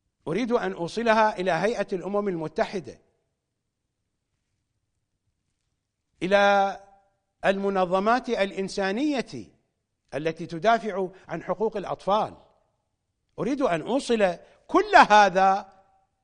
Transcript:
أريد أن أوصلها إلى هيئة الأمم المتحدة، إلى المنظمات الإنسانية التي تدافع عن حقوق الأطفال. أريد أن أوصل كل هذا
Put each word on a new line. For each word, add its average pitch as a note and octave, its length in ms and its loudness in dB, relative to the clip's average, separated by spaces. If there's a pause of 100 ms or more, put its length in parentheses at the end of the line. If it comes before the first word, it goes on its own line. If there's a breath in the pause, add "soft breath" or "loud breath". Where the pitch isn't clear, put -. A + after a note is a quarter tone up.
(300)
أريد G#3+ 240 -4
أن F#3+ 200 -2
أوصلها G#3+ 680 0
إلى F#3 120 -2
هيئة G3 420 -2
الأمم G3+ 360 -4
المتحدة، E3 720 -6 (3250)
إلى G3 540 4 (680)
المنظمات G3 840 0
الإنسانية G3 1200 -4 (600)
التي D#3+ 320 -6
تدافع G3 640 -2 (200 loud breath)
عن D#3+ 140 -8
حقوق G3+ 340 -4
الأطفال. D#3+ 600 -4 (1040)
أريد B3 240 -4
أن E3 200 0
أوصل G#3+ 540 0 (300 soft breath)
كل G4+ 300 2 (140)
هذا G3 600 4 (520)